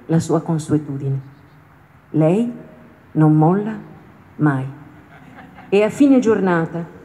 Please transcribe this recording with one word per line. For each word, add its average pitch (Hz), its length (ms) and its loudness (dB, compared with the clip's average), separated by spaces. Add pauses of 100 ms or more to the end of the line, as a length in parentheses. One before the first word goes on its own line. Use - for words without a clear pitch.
la 165 140 0
sua 165 220 -2
consuetudine. 139 760 -4 (920)
Lei 190 400 0 (600)
non 156 220 4
molla 196 440 2 (600)
mai. 135 280 -2 (1040)
E 202 140 2
a 214 60 0
fine 269 300 4
giornata, 185 640 0 (220)